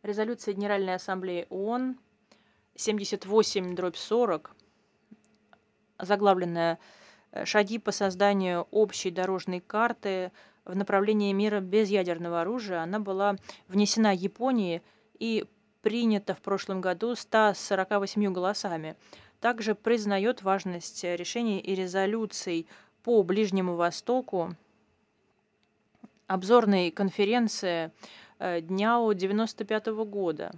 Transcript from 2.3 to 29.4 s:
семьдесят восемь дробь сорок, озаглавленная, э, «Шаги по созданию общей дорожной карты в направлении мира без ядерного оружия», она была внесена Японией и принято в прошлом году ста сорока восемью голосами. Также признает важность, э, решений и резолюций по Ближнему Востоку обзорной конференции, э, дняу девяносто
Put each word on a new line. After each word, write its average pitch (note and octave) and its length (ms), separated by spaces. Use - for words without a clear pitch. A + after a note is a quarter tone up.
семьдесят G#3 500
восемь F#3+ 500
дробь F3+ 220
сорок, G#3+ 580
озаглавленная, F3+ 800
э, - 140
«Шаги G#3+ 340
по G#3+ 120
созданию F#3+ 760
общей G#3 400
дорожной F#3 500
карты G3+ 720
в F3+ 100
направлении G3+ 580
мира G#3 280
без F#3+ 280
ядерного F3 520
оружия», F#3+ 420
она F#3+ 160
была G3 380
внесена G#3 460
Японией G3 720
и A3 300
принято G#3+ 540
в - 60
прошлом F#3+ 400
году F#3 340
ста G#3+ 380
сорока G3 460
восемью G3 320
голосами. F3+ 640
Также A3+ 360
признает G#3 680
важность, F#3+ 640
э, F3 120
решений G3 440
и F#3+ 160
резолюций F#3+ 920
по A3+ 200
Ближнему F#3 520
Востоку F3 800
обзорной F#3+ 640
конференции, G3 1000
э, F3 220
дняу G#3+ 520
девяносто G3+ 500